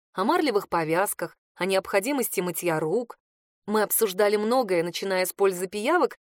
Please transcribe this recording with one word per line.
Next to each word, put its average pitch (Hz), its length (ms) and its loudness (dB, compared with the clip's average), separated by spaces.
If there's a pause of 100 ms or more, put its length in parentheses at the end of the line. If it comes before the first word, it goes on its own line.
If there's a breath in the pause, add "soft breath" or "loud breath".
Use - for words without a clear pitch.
(140)
о 185 100 -2
марлевых 277 440 0
повязках, 165 680 -2 (180)
о 180 120 -4
необходимости 202 760 0
мытья 170 400 -2
рук. 190 380 -4 (480)
Мы 214 160 0
обсуждали 202 540 2
многое, 214 460 2
начиная 185 440 -2
с 180 60 -6
пользы 185 360 0
пиявок 262 480 0 (160)